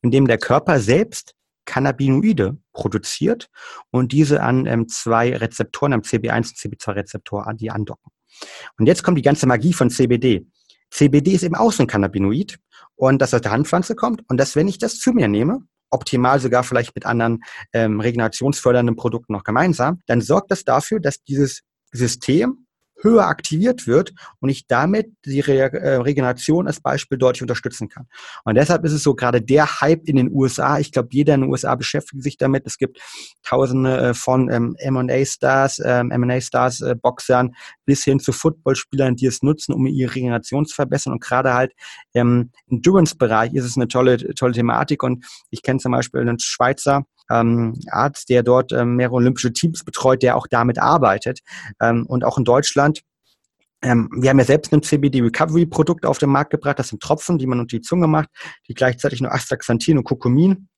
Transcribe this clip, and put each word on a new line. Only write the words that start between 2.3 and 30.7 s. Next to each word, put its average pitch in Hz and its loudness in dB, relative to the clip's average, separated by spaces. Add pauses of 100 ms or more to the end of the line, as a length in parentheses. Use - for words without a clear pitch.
produziert - -4 (400)
und 127 0
diese 143 2
an, 127 2
ähm, 117 -2
zwei 117 0
Rezeptoren, 117 -4
am 110 0
C - -2
B 117 -2
eins 117 -2
und - -20
C - -12
B 101 -10
zwei - -8
Rezeptor 101 -8
an, 110 -8
die 110 -8
andocken. - -10 (680)
Und 113 2
jetzt 170 4
kommt 185 2
die 123 -2
ganze 143 2
Magie 127 2
von 123 2
C 127 0
B 120 2
D. 123 0 (440)
C - 2
B 143 4
D 170 2
ist 180 0
eben 170 -2
auch 226 2
so - 0
ein - 2
Cannabinoid 98 -2 (380)
und 131 2
das 127 0
aus 120 2
der 101 -4
Handpflanze 170 -2
kommt 226 -4
und 127 -2
dass, 139 0
wenn 160 2
ich 196 -6
das 233 -6
zu 247 0
mir 170 2
nehme, 127 0 (300)
optimal 131 0
sogar 123 0
vielleicht 120 -4
mit - -12
anderen, 117 0 (280)
ähm, 110 0
regenerationsfördernden 120 0
Produkten 117 -6
noch 101 -6
gemeinsam, 156 0
dann 120 2
sorgt 165 0
das - -4
dafür, 147 0
dass 143 -4
dieses 139 -2 (300)
System 131 -2 (420)
höher 208 6
aktiviert 190 -2
wird 160 2 (260)
und 131 -2
ich 135 -4
damit 185 0 (180)
die 139 -2
Re-, 135 2
äh, 139 -2
Regeneration 135 0
als - -6
Beispiel 135 -4
deutlich 127 2
unterstützen 120 -6
kann. - -20 (380)
Und 110 0
deshalb 165 4
ist 151 0
es 147 -2
so 143 4
gerade 123 2
der 139 2
Hype 160 2
in 147 0
den 127 4
U 135 2
S 127 -4
A. 139 0